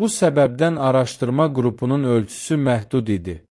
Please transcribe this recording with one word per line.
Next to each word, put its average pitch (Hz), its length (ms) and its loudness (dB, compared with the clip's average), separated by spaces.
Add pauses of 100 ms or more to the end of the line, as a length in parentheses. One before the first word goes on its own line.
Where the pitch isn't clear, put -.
Bu 220 80 0
səbəbdən 151 720 2
araşdırma 131 760 0
qrupunun 127 500 0
ölçüsü 120 520 0
məhdud 123 560 0
idi. 87 400 -6